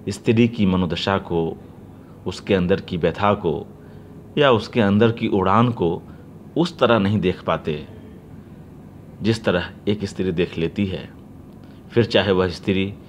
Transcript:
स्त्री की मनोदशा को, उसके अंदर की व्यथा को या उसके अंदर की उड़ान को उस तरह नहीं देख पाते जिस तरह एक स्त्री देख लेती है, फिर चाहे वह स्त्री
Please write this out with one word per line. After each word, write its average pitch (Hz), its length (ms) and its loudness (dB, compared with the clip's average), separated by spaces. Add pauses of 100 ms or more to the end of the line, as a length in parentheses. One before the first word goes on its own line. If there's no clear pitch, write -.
स्त्री 117 380 2
की 110 180 0
मनोदशा 92 520 0
को, 82 400 -2 (680)
उसके - 260 -4
अंदर 92 280 2
की - 160 -6
व्यथा 87 360 2
को 82 340 -4 (680)
या 143 140 6
उसके 117 300 0
अंदर 104 300 4
की 113 160 -4
उड़ान 101 440 4
को 85 300 -2 (560)
उस 175 220 -2
तरह 117 200 4
नहीं 101 200 0
देख 90 240 -2
पाते 78 440 -4 (1300)
जिस 110 220 0
तरह 90 300 0 (140)
एक 104 180 -2
स्त्री 92 260 -4
देख 82 260 -2
लेती 85 280 -2
है, - 240 -8 (840)
फिर 113 140 4
चाहे 101 260 2
वह 92 180 2
स्त्री 95 440 -2 (160)